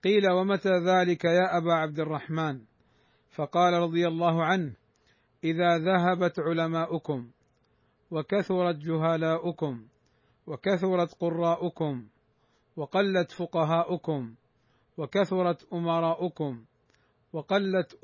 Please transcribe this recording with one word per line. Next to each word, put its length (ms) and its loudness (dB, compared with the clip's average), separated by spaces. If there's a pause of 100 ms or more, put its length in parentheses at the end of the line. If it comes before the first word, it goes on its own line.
قيل: 280 4
"ومتى 380 0
ذلك 560 2
يا 320 2
أبا 160 2
عبد 260 -2
الرحمن؟" 600 -4 (680)
فقال 440 2
رضي 340 0
الله 360 0
عنه: 300 0 (720)
"إذا 340 2
ذهبت 640 0
علماؤكم، 920 -2 (800)
وكثرت 640 0
جهلاؤكم، 1080 -2 (640)
وكثرت 640 -2
قراؤكم، 960 -2 (680)
وقلت 560 0
فقهاؤكم، 1000 -2 (640)
وكثرت 760 0
أمراؤكم، 880 -2 (680)
وقلت 720 -2